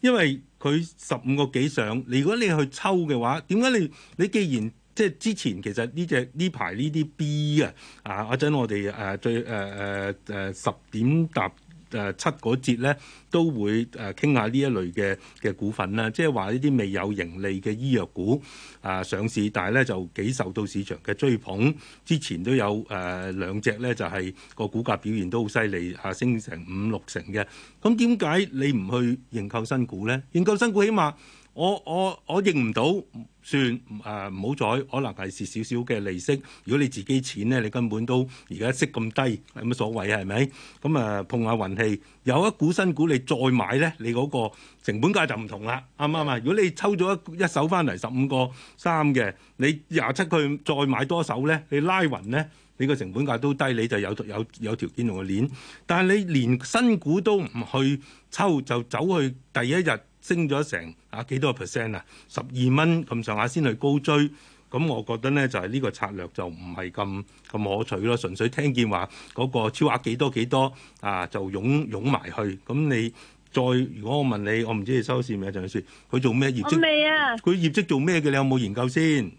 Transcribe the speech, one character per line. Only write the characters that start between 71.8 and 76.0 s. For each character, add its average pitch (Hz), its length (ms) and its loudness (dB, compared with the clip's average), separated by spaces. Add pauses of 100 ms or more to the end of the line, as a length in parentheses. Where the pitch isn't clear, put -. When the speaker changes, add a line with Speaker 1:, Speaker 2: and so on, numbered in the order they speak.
Speaker 1:
湧 107 100 -6
埋 120 300 0
去。 98 360 -4
咁 117 80 -6 (140)
你 117 220 0 (420)
再， 131 100 2 (380)
如 104 80 -8
果 139 120 0
我 143 40 2
問 117 140 0
你， 107 260 0
我 110 80 -4
唔 107 100 -2
知 123 140 -2
你 120 60 0
收 127 180 -2
線 117 200 -4
未 95 80 -4
啊， - 20 -6
鄭 95 100 -6
女 92 80 -6
士， 98 160 -4 (260)